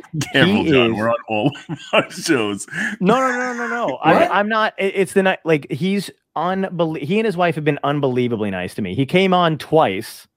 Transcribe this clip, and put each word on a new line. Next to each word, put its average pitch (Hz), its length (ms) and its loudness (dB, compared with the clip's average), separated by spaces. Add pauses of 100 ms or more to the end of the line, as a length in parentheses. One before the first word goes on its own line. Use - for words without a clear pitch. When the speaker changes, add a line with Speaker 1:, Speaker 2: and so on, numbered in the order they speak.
(140)
Speaker 1:
<laughs> 156 200 -6
Careful, 185 300 4
Speaker 2:
he 160 80 2
Speaker 1:
John. 120 200 4
Speaker 2:
is 110 60 -2
Speaker 1:
We're 110 120 0
on 117 60 0 (120)
all 110 240 0 (100)
<laughs> - 80 -20
of 147 100 -6 (140)
our - 180 0
shows. 107 560 -2 (320)
Speaker 2:
No, 196 160 4
no, 262 160 0
no, 247 220 -4
no, 240 140 -8
no. 233 300 -4
I, 156 160 4
Speaker 1:
What? - 180 4
Speaker 2:
I'm 202 180 0
not. 220 280 0
It, 196 180 -2
it's 190 180 0
the 190 100 2
night. 190 200 2
Like, 156 280 0
he's 190 380 -2 (260)
unbelie-, 170 680 -2
he 180 180 0
and 226 60 0
his 180 120 -2
wife 175 180 2
have 156 80 -6
been 147 200 0
unbelievably 123 680 0
nice 92 240 -6
to 117 60 -6
me. 92 140 -4
He 135 100 2
came 185 280 2
on 165 240 4
twice. 123 800 0